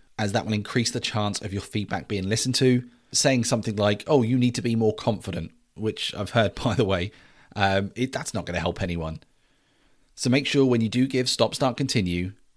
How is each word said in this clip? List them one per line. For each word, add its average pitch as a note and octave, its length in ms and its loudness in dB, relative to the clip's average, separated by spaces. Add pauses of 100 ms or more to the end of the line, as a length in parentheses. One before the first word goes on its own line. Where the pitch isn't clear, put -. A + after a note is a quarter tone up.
(180)
as G#2 140 0
that A2 160 0
will A2 60 -2
increase A2 360 0
the - 100 -4
chance G#2 400 -2
of F#2+ 140 -8
your G2 80 -4
feedback F#2+ 460 -6
being F#2+ 200 -2
listened A2 280 0
to. B2+ 280 4 (300)
Saying C3 300 2
something A2 320 0
like, G#2 320 2
"Oh, C#3+ 160 4
you B2 160 2
need B2 160 2
to A2+ 80 -4
be A#2 120 0
more A2 200 2
confident," F2+ 560 -4 (240)
which - 400 -6
I've - 160 -6
heard, A2 240 2
<laughs> - 80 -10
by A#2+ 100 0
the A2+ 120 2
way, F#2+ 260 -2 (440)
um, G2 400 2
it, B2+ 160 -4
that's - 220 -8
not E2+ 140 -4
gonna F2 120 -4
help E2+ 220 -2
anyone. E2 380 -4 (960)
So - 160 -2
make C3+ 160 2
sure C#3 180 6
when B2 160 4
you A2+ 80 2
do B2 160 2
give B2+ 240 0
stop, - 240 2
start, C3 240 0
continue, F#2 540 0 (260)